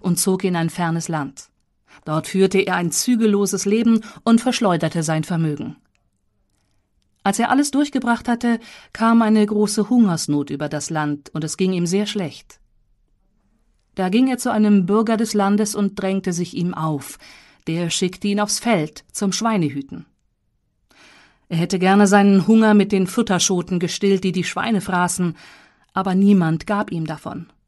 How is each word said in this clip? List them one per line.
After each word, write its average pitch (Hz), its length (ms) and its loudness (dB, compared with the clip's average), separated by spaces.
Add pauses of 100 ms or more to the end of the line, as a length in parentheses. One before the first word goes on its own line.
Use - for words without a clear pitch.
und 175 160 -2
zog 185 260 -2
in 185 120 0
ein 165 160 -2
fernes 165 360 -4
Land. 156 420 -8 (560)
Dort 156 220 -4
führte 190 320 2
er 185 160 0
ein 175 160 -2
zügelloses 202 760 0
Leben 226 360 2 (220)
und 226 160 6
verschleuderte 175 640 0
sein 156 200 -2
Vermögen. 160 520 -4 (1500)
Als 202 160 0
er 233 100 0
alles 285 220 2
durchgebracht 254 580 0
hatte, 233 300 0 (340)
kam 226 280 4
eine 214 240 4
große 208 440 0
Hungersnot 165 600 2
über 147 200 -6
das 147 200 -8
Land, 147 440 -4
und 156 100 -6
es 156 140 -8
ging 185 160 0
ihm 175 120 -2
sehr 196 200 0
schlecht. - 560 -10 (1300)
Da 185 140 -2
ging 247 180 4
er 254 100 -2
zu 247 140 -4
einem 208 340 4
Bürger 214 320 2
des 220 160 -2
Landes 208 420 0
und 202 240 -4
drängte 190 320 -4
sich 170 240 -6
ihm 175 180 -4
auf. 151 440 -6 (480)
Der 165 240 -4
schickte - 380 -4
ihn 202 120 0
aufs 208 200 -2
Feld 180 520 -2
zum 190 220 -2
Schweinehüten. 170 720 -4 (1400)
Er 170 80 -4
hätte 175 220 -2
gerne 196 280 6
seinen 202 400 6
Hunger 220 260 6
mit 208 180 4
den 190 160 0
Futterschoten 185 720 -2
gestillt, 190 440 0
die 185 80 0
die 175 140 -2
Schweine 220 340 -2
fraßen, 180 560 -2 (580)
aber 185 220 -2
niemand 185 520 4
gab 202 240 -4
ihm 165 160 -6
davon. 160 400 -12 (200)